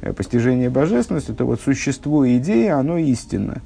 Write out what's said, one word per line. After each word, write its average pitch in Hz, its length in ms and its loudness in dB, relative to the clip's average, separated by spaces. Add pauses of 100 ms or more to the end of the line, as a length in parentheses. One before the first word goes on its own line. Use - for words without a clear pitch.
э, 101 120 -6
постижения 123 580 0
божественности, 160 640 0
то 117 120 -2
вот 120 160 -2
существо 139 640 0 (120)
идеи, 208 320 2
оно 156 300 0
истинно. 120 680 -2